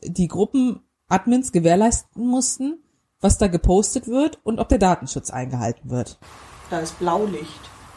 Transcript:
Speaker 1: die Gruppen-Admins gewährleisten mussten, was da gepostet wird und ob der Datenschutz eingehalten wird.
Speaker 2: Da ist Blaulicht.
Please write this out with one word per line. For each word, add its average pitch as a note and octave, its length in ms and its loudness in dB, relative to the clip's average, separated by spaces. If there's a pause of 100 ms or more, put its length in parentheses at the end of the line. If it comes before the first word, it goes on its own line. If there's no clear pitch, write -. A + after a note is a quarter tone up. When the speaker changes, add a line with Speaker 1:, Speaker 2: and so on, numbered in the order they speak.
Speaker 1:
die F3 240 -2
Gruppen-Admins A#3+ 1300 -2
gewährleisten F#3 760 2
mussten, C4 560 -2 (380)
was G3 180 4
da G#3+ 80 4
gepostet F#3 600 2
wird C#4 340 0
und A3 160 -2
ob - 100 -2
der C4 100 4
Datenschutz F3 520 0
eingehalten B2+ 600 -6
wird. B2 280 -6 (520)
Speaker 2:
Da E3+ 100 -4
ist D#3+ 180 -10
Blaulicht. F3 640 -4 (360)